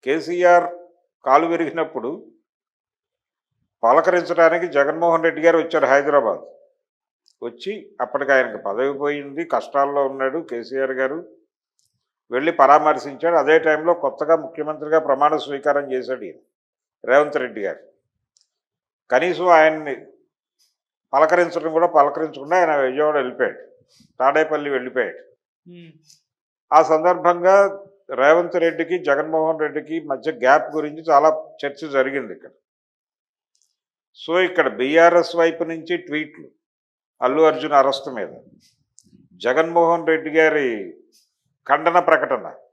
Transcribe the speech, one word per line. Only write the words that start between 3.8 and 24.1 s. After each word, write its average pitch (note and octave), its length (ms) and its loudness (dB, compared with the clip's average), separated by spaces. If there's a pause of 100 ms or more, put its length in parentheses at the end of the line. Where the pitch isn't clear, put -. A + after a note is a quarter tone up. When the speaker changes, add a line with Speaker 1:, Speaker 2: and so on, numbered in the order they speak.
Speaker 1:
పలకరించడానికి E3 840 2 (100)
జగన్మోహన్ D#3+ 500 0
రెడ్డి D#3 200 -2
గారు E3 160 4
వచ్చారు D#3 300 0
హైదరాబాద్. C#3 520 0 (1000)
వచ్చి A#2+ 260 -12 (320)
అప్పటికి C3+ 300 -2
ఆయనకు A#2+ 320 0
పదవి B2 260 -2 (100)
పోయింది, C#3+ 400 -6 (120)
కష్టాల్లో C#3+ 560 -2
ఉన్నాడు C3+ 280 -4 (120)
కేసీఆర్ C3 500 -6
గారు. C3+ 180 -4 (1160)
వెళ్ళి D3+ 260 -2
పరామర్శించాడు. D3 840 2
అదే D3+ 140 4 (100)
టైంలో D#3 260 0 (120)
కొత్తగా D3 300 0 (100)
ముఖ్యమంత్రిగా D3+ 540 -4 (100)
ప్రమాణ C#3+ 240 2 (120)
స్వీకారం C#3+ 480 -4
చేశాడు B2+ 360 -8
ఈయన, - 120 -20 (680)
రేవంత్ D3 340 2
రెడ్డి A2 240 -10
గారు. - 160 -8 (1300)
కనీసం E3 360 0 (100)
ఆయన్ని D#3 360 2 (1200)
పలకరించడం E3 640 2
కూడా E3+ 120 2 (100)
పలకరించకుండా D3 640 0
ఆయన D#3+ 120 2 (140)
విజయవాడ D3+ 340 0
వెళ్ళిపోయాడు, B2 400 -4 (600)